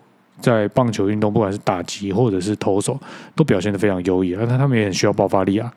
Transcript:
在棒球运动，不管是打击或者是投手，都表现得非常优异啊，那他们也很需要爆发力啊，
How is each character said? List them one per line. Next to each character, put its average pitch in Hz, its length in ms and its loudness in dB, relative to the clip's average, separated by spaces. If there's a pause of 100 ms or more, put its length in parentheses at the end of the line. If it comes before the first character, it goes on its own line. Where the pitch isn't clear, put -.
(400)
在 110 280 2
棒 120 240 0
球 101 180 -2
运 107 100 -2
动， 107 140 0
不 117 60 2
管 98 120 0
是 101 60 -4
打 92 240 -2
击 98 320 -6
或 117 160 2
者 95 100 0
是 101 180 -2
投 101 220 0
手， 127 200 -4 (340)
都 - 100 2
表 107 160 2
现 101 140 -2
得 95 60 -4
非 104 80 2
常 90 160 0
优 92 200 2
异 90 120 -2
啊， 110 120 -4
那 120 80 0
他 139 120 2
们 127 100 2
也 107 80 2
很 95 80 -2
需 95 140 0
要 101 60 2
爆 101 140 2
发 95 160 0
力 95 140 2
啊， 120 200 -4